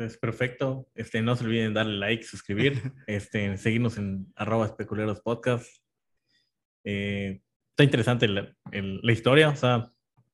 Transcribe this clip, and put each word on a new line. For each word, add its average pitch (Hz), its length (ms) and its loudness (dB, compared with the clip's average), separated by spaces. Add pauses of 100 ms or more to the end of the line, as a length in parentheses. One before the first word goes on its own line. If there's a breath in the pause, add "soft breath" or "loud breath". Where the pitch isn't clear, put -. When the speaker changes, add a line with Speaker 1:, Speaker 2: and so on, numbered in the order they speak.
Speaker 1:
Pues 113 160 -8
perfecto. 131 800 -4
Este, 113 260 -4
no 120 140 2
se 120 100 -2
olviden 110 300 0
darle 107 240 0
like, 110 240 0
suscribir, 107 500 0
Speaker 2:
<laughs> 131 320 -8
Speaker 1:
este, 101 520 -4
seguirnos 113 420 0
en 98 360 -6
arroba 107 300 0
especuleros 107 560 -4
podcast. 117 460 -2 (1160)
Eh, 101 600 -4 (260)
está - 140 6
interesante 123 440 4
la, 98 240 -2 (200)
el, 98 320 -6
la 120 80 4
historia, 139 380 6
o 143 60 0
sea, 123 380 0 (400)